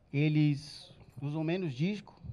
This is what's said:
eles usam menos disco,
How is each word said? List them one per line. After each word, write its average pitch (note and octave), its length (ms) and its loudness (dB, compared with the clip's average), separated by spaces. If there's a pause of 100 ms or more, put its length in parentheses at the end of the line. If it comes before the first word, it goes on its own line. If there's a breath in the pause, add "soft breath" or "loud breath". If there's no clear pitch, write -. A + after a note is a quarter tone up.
(120)
eles D3+ 840 2 (280)
usam D3 200 -4
menos E3 320 -2
disco, F3+ 480 -4 (120)